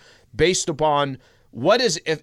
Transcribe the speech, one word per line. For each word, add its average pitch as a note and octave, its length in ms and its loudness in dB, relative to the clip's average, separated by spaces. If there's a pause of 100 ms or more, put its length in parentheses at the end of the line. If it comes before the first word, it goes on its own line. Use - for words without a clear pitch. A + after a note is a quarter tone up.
(340)
based F3+ 340 0
upon C#3+ 500 0 (340)
what F#3+ 280 2
is, A3+ 240 -2
if, D#3 180 -4